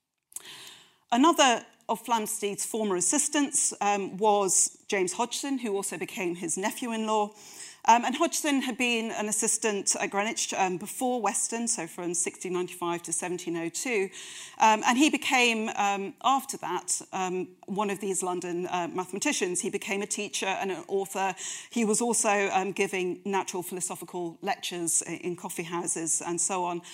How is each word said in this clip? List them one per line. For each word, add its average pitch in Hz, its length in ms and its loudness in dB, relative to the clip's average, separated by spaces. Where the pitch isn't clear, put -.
Another 269 540 6
of 226 160 -2
Flamsteed's 214 600 -2
former 214 320 0
assistants, - 840 2
um, 202 360 0
was 202 600 4
James 190 260 0
Hodgson, 262 440 -2
who 226 180 -2
also 196 220 -4
became 180 380 -4
his 175 200 -4
nephew-in-law. 220 760 0
Um, 233 160 8
and 254 120 0
Hodgson 302 480 2
had 254 160 -4
been 233 320 2
an 208 180 -2
assistant 214 720 0
at 196 80 0
Greenwich, - 460 -2
um, 185 220 2
before 247 440 -2
Weston, 226 460 0
so 175 180 -2
from 175 300 -6
sixteen - 380 -4
ninety-five 175 500 -2
to 165 100 -6
seventeen 175 440 -4
oh 165 120 -4
two. 196 400 -2
Um, 214 300 6
and 240 100 6
he 285 140 8
became, 240 640 4
um, 202 480 0
after 262 340 2
that, - 420 -2
um, 185 360 -2
one 202 240 0
of 190 80 -4
these 190 240 -2
London, 180 480 -2
uh, 175 200 0
mathematicians. 185 680 0
He 190 80 -2
became 202 320 -2
a 208 60 -2
teacher - 400 -4
and 190 240 -2
an 165 160 -6
author. 190 480 -2
He 233 160 2
was 208 160 2
also, 208 520 4
um, 190 180 2
giving 185 520 -2
natural 196 380 -2
philosophical 175 800 -8
lectures 175 640 -2
i-, 165 40 -6
in 170 240 -4
coffee 180 260 -8
houses 170 640 -2
and 170 160 -2
so 180 240 0
on, 175 160 -4